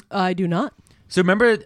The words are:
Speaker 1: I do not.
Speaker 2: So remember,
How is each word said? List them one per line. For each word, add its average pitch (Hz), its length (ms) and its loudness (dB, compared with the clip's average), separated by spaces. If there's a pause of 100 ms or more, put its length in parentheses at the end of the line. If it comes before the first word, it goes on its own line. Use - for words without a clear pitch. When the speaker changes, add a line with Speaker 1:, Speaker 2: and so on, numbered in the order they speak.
(100)
Speaker 1:
I 185 240 -2
do 180 120 -2
not. 175 280 -4 (340)
Speaker 2:
So - 140 0
remember, 214 440 2